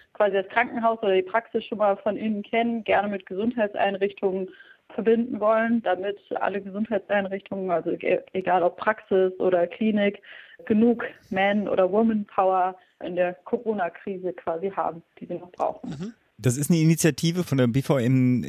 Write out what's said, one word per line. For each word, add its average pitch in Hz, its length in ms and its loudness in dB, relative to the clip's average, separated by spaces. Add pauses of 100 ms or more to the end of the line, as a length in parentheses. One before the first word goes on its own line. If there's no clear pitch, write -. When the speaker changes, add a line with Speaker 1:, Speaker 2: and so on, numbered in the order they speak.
(120)
Speaker 1:
quasi 208 220 2
das 196 140 0
Krankenhaus 226 540 -2
oder 196 120 2
die 185 80 4
Praxis 226 420 -4
schon 220 140 -8
mal 202 180 2
von 196 200 -4
innen 214 260 -4
kennen, 233 420 -2
gerne 196 240 2
mit 202 180 -6
Gesundheitseinrichtungen 196 1200 -2 (460)
verbinden 226 460 0
wollen, 226 420 2
damit 185 360 -2 (220)
alle 196 200 -2
Gesundheitseinrichtungen, 196 1120 -4
also 170 200 0
e-, 175 320 0 (120)
egal 180 280 2
ob 175 140 0
Praxis 190 640 0
oder 180 260 2
Klinik, 208 560 0 (440)
genug 233 380 4 (260)
Man- 202 380 2
oder 185 220 2
Woman-Power 190 840 2 (280)
in 175 120 -6
der 180 180 0 (100)
Corona-Krise 196 920 -4
quasi 175 360 -6
haben, 165 320 -6 (160)
die - 80 -16
sie 180 80 -10
noch 175 180 -12
brauchen. - 380 -4
Speaker 2:
Mhm. 170 220 -10 (260)
Speaker 3:
Das 123 200 0
ist 143 120 -2
eine 175 100 4
Initiative 165 640 2
von 135 120 -2
der 131 100 4
B 120 140 2
V 143 160 0
M 127 520 4